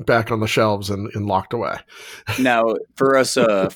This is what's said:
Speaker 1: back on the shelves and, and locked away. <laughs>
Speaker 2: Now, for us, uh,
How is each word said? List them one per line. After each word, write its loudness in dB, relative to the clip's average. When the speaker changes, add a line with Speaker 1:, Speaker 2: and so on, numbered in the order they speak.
Speaker 1:
back 2
on -2
the -2
shelves 0
and, -6
and -6
locked -2
away. -4
<laughs> -10
Speaker 2:
Now, 2
for 4
us, 2
uh, 2